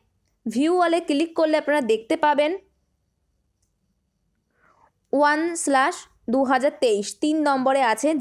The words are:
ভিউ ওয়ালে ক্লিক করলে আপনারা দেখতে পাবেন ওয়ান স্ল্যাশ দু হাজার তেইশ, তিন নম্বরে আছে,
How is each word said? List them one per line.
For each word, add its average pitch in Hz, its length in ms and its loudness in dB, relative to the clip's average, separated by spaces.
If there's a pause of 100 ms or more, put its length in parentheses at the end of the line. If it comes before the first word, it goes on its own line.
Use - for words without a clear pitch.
(460)
ভিউ 254 300 -2
ওয়ালে 339 320 2
ক্লিক 311 320 -2
করলে 311 220 2
আপনারা 294 200 0 (100)
দেখতে 226 240 -2 (100)
পাবেন 294 260 2 (2500)
ওয়ান 294 260 2 (260)
স্ল্যাশ 277 320 0 (360)
দু 269 80 2 (100)
হাজার 262 220 0 (100)
তেইশ, 208 220 0 (180)
তিন 302 120 0 (140)
নম্বরে 269 320 2 (100)
আছে, 220 160 -2 (140)